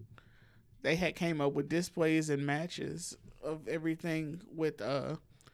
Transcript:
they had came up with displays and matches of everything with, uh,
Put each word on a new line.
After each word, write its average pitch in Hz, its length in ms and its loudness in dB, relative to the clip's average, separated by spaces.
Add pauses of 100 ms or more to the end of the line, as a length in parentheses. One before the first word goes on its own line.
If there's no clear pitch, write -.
(800)
they 147 140 4
had 175 200 2
came 170 260 2
up 143 120 4
with 143 160 0
displays 160 600 2
and 143 160 2
matches 151 720 -4 (260)
of 151 240 -6
everything 160 760 -2 (120)
with, 156 280 0
uh, 135 340 0 (380)